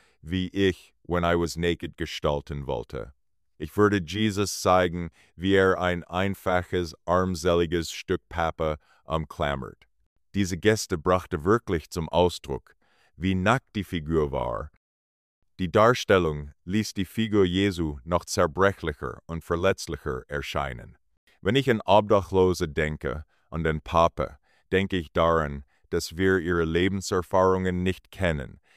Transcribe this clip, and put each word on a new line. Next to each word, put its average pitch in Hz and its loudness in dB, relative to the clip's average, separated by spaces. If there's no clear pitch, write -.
wie 92 -4
ich, 95 -2
when 87 -2
I 85 2
was 85 -2
naked, 85 -4
gestalten 73 -6
wollte. 60 -8
Ich 80 -12
würde 104 4
Jesus 98 -4
zeigen, 90 2
wie 92 0
er 95 4
ein 90 -2
einfaches, 90 -2
armseliges 87 0
Stück - -6
Pappe 80 -2
umklammert. 71 -6
Diese 95 -2
Geste 104 0
brachte 87 0
wirklich 98 0
zum 80 -6
Ausdruck, 82 -2
wie 92 0
nackt 104 0
die 101 -4
Figur 78 -2
war. 60 -6
Die 92 -2
Darstellung 87 4
ließ 104 -4
die 98 -2
Figur 104 2
Jesu 87 0
noch 85 -2
zerbrechlicher 85 -2
und 82 -8
verletzlicher 80 -4
erscheinen. 71 -8
Wenn 101 0
ich 135 0
an 110 2
Obdachlose 95 4
denke, 76 -4
an 82 -4
den 80 0
Pape, - 0
denke 95 0
ich 80 -6
daran, 80 2
dass 82 -4
wir 95 4
ihre 85 0
Lebenserfahrungen 92 0
nicht - -4
kennen, 78 -4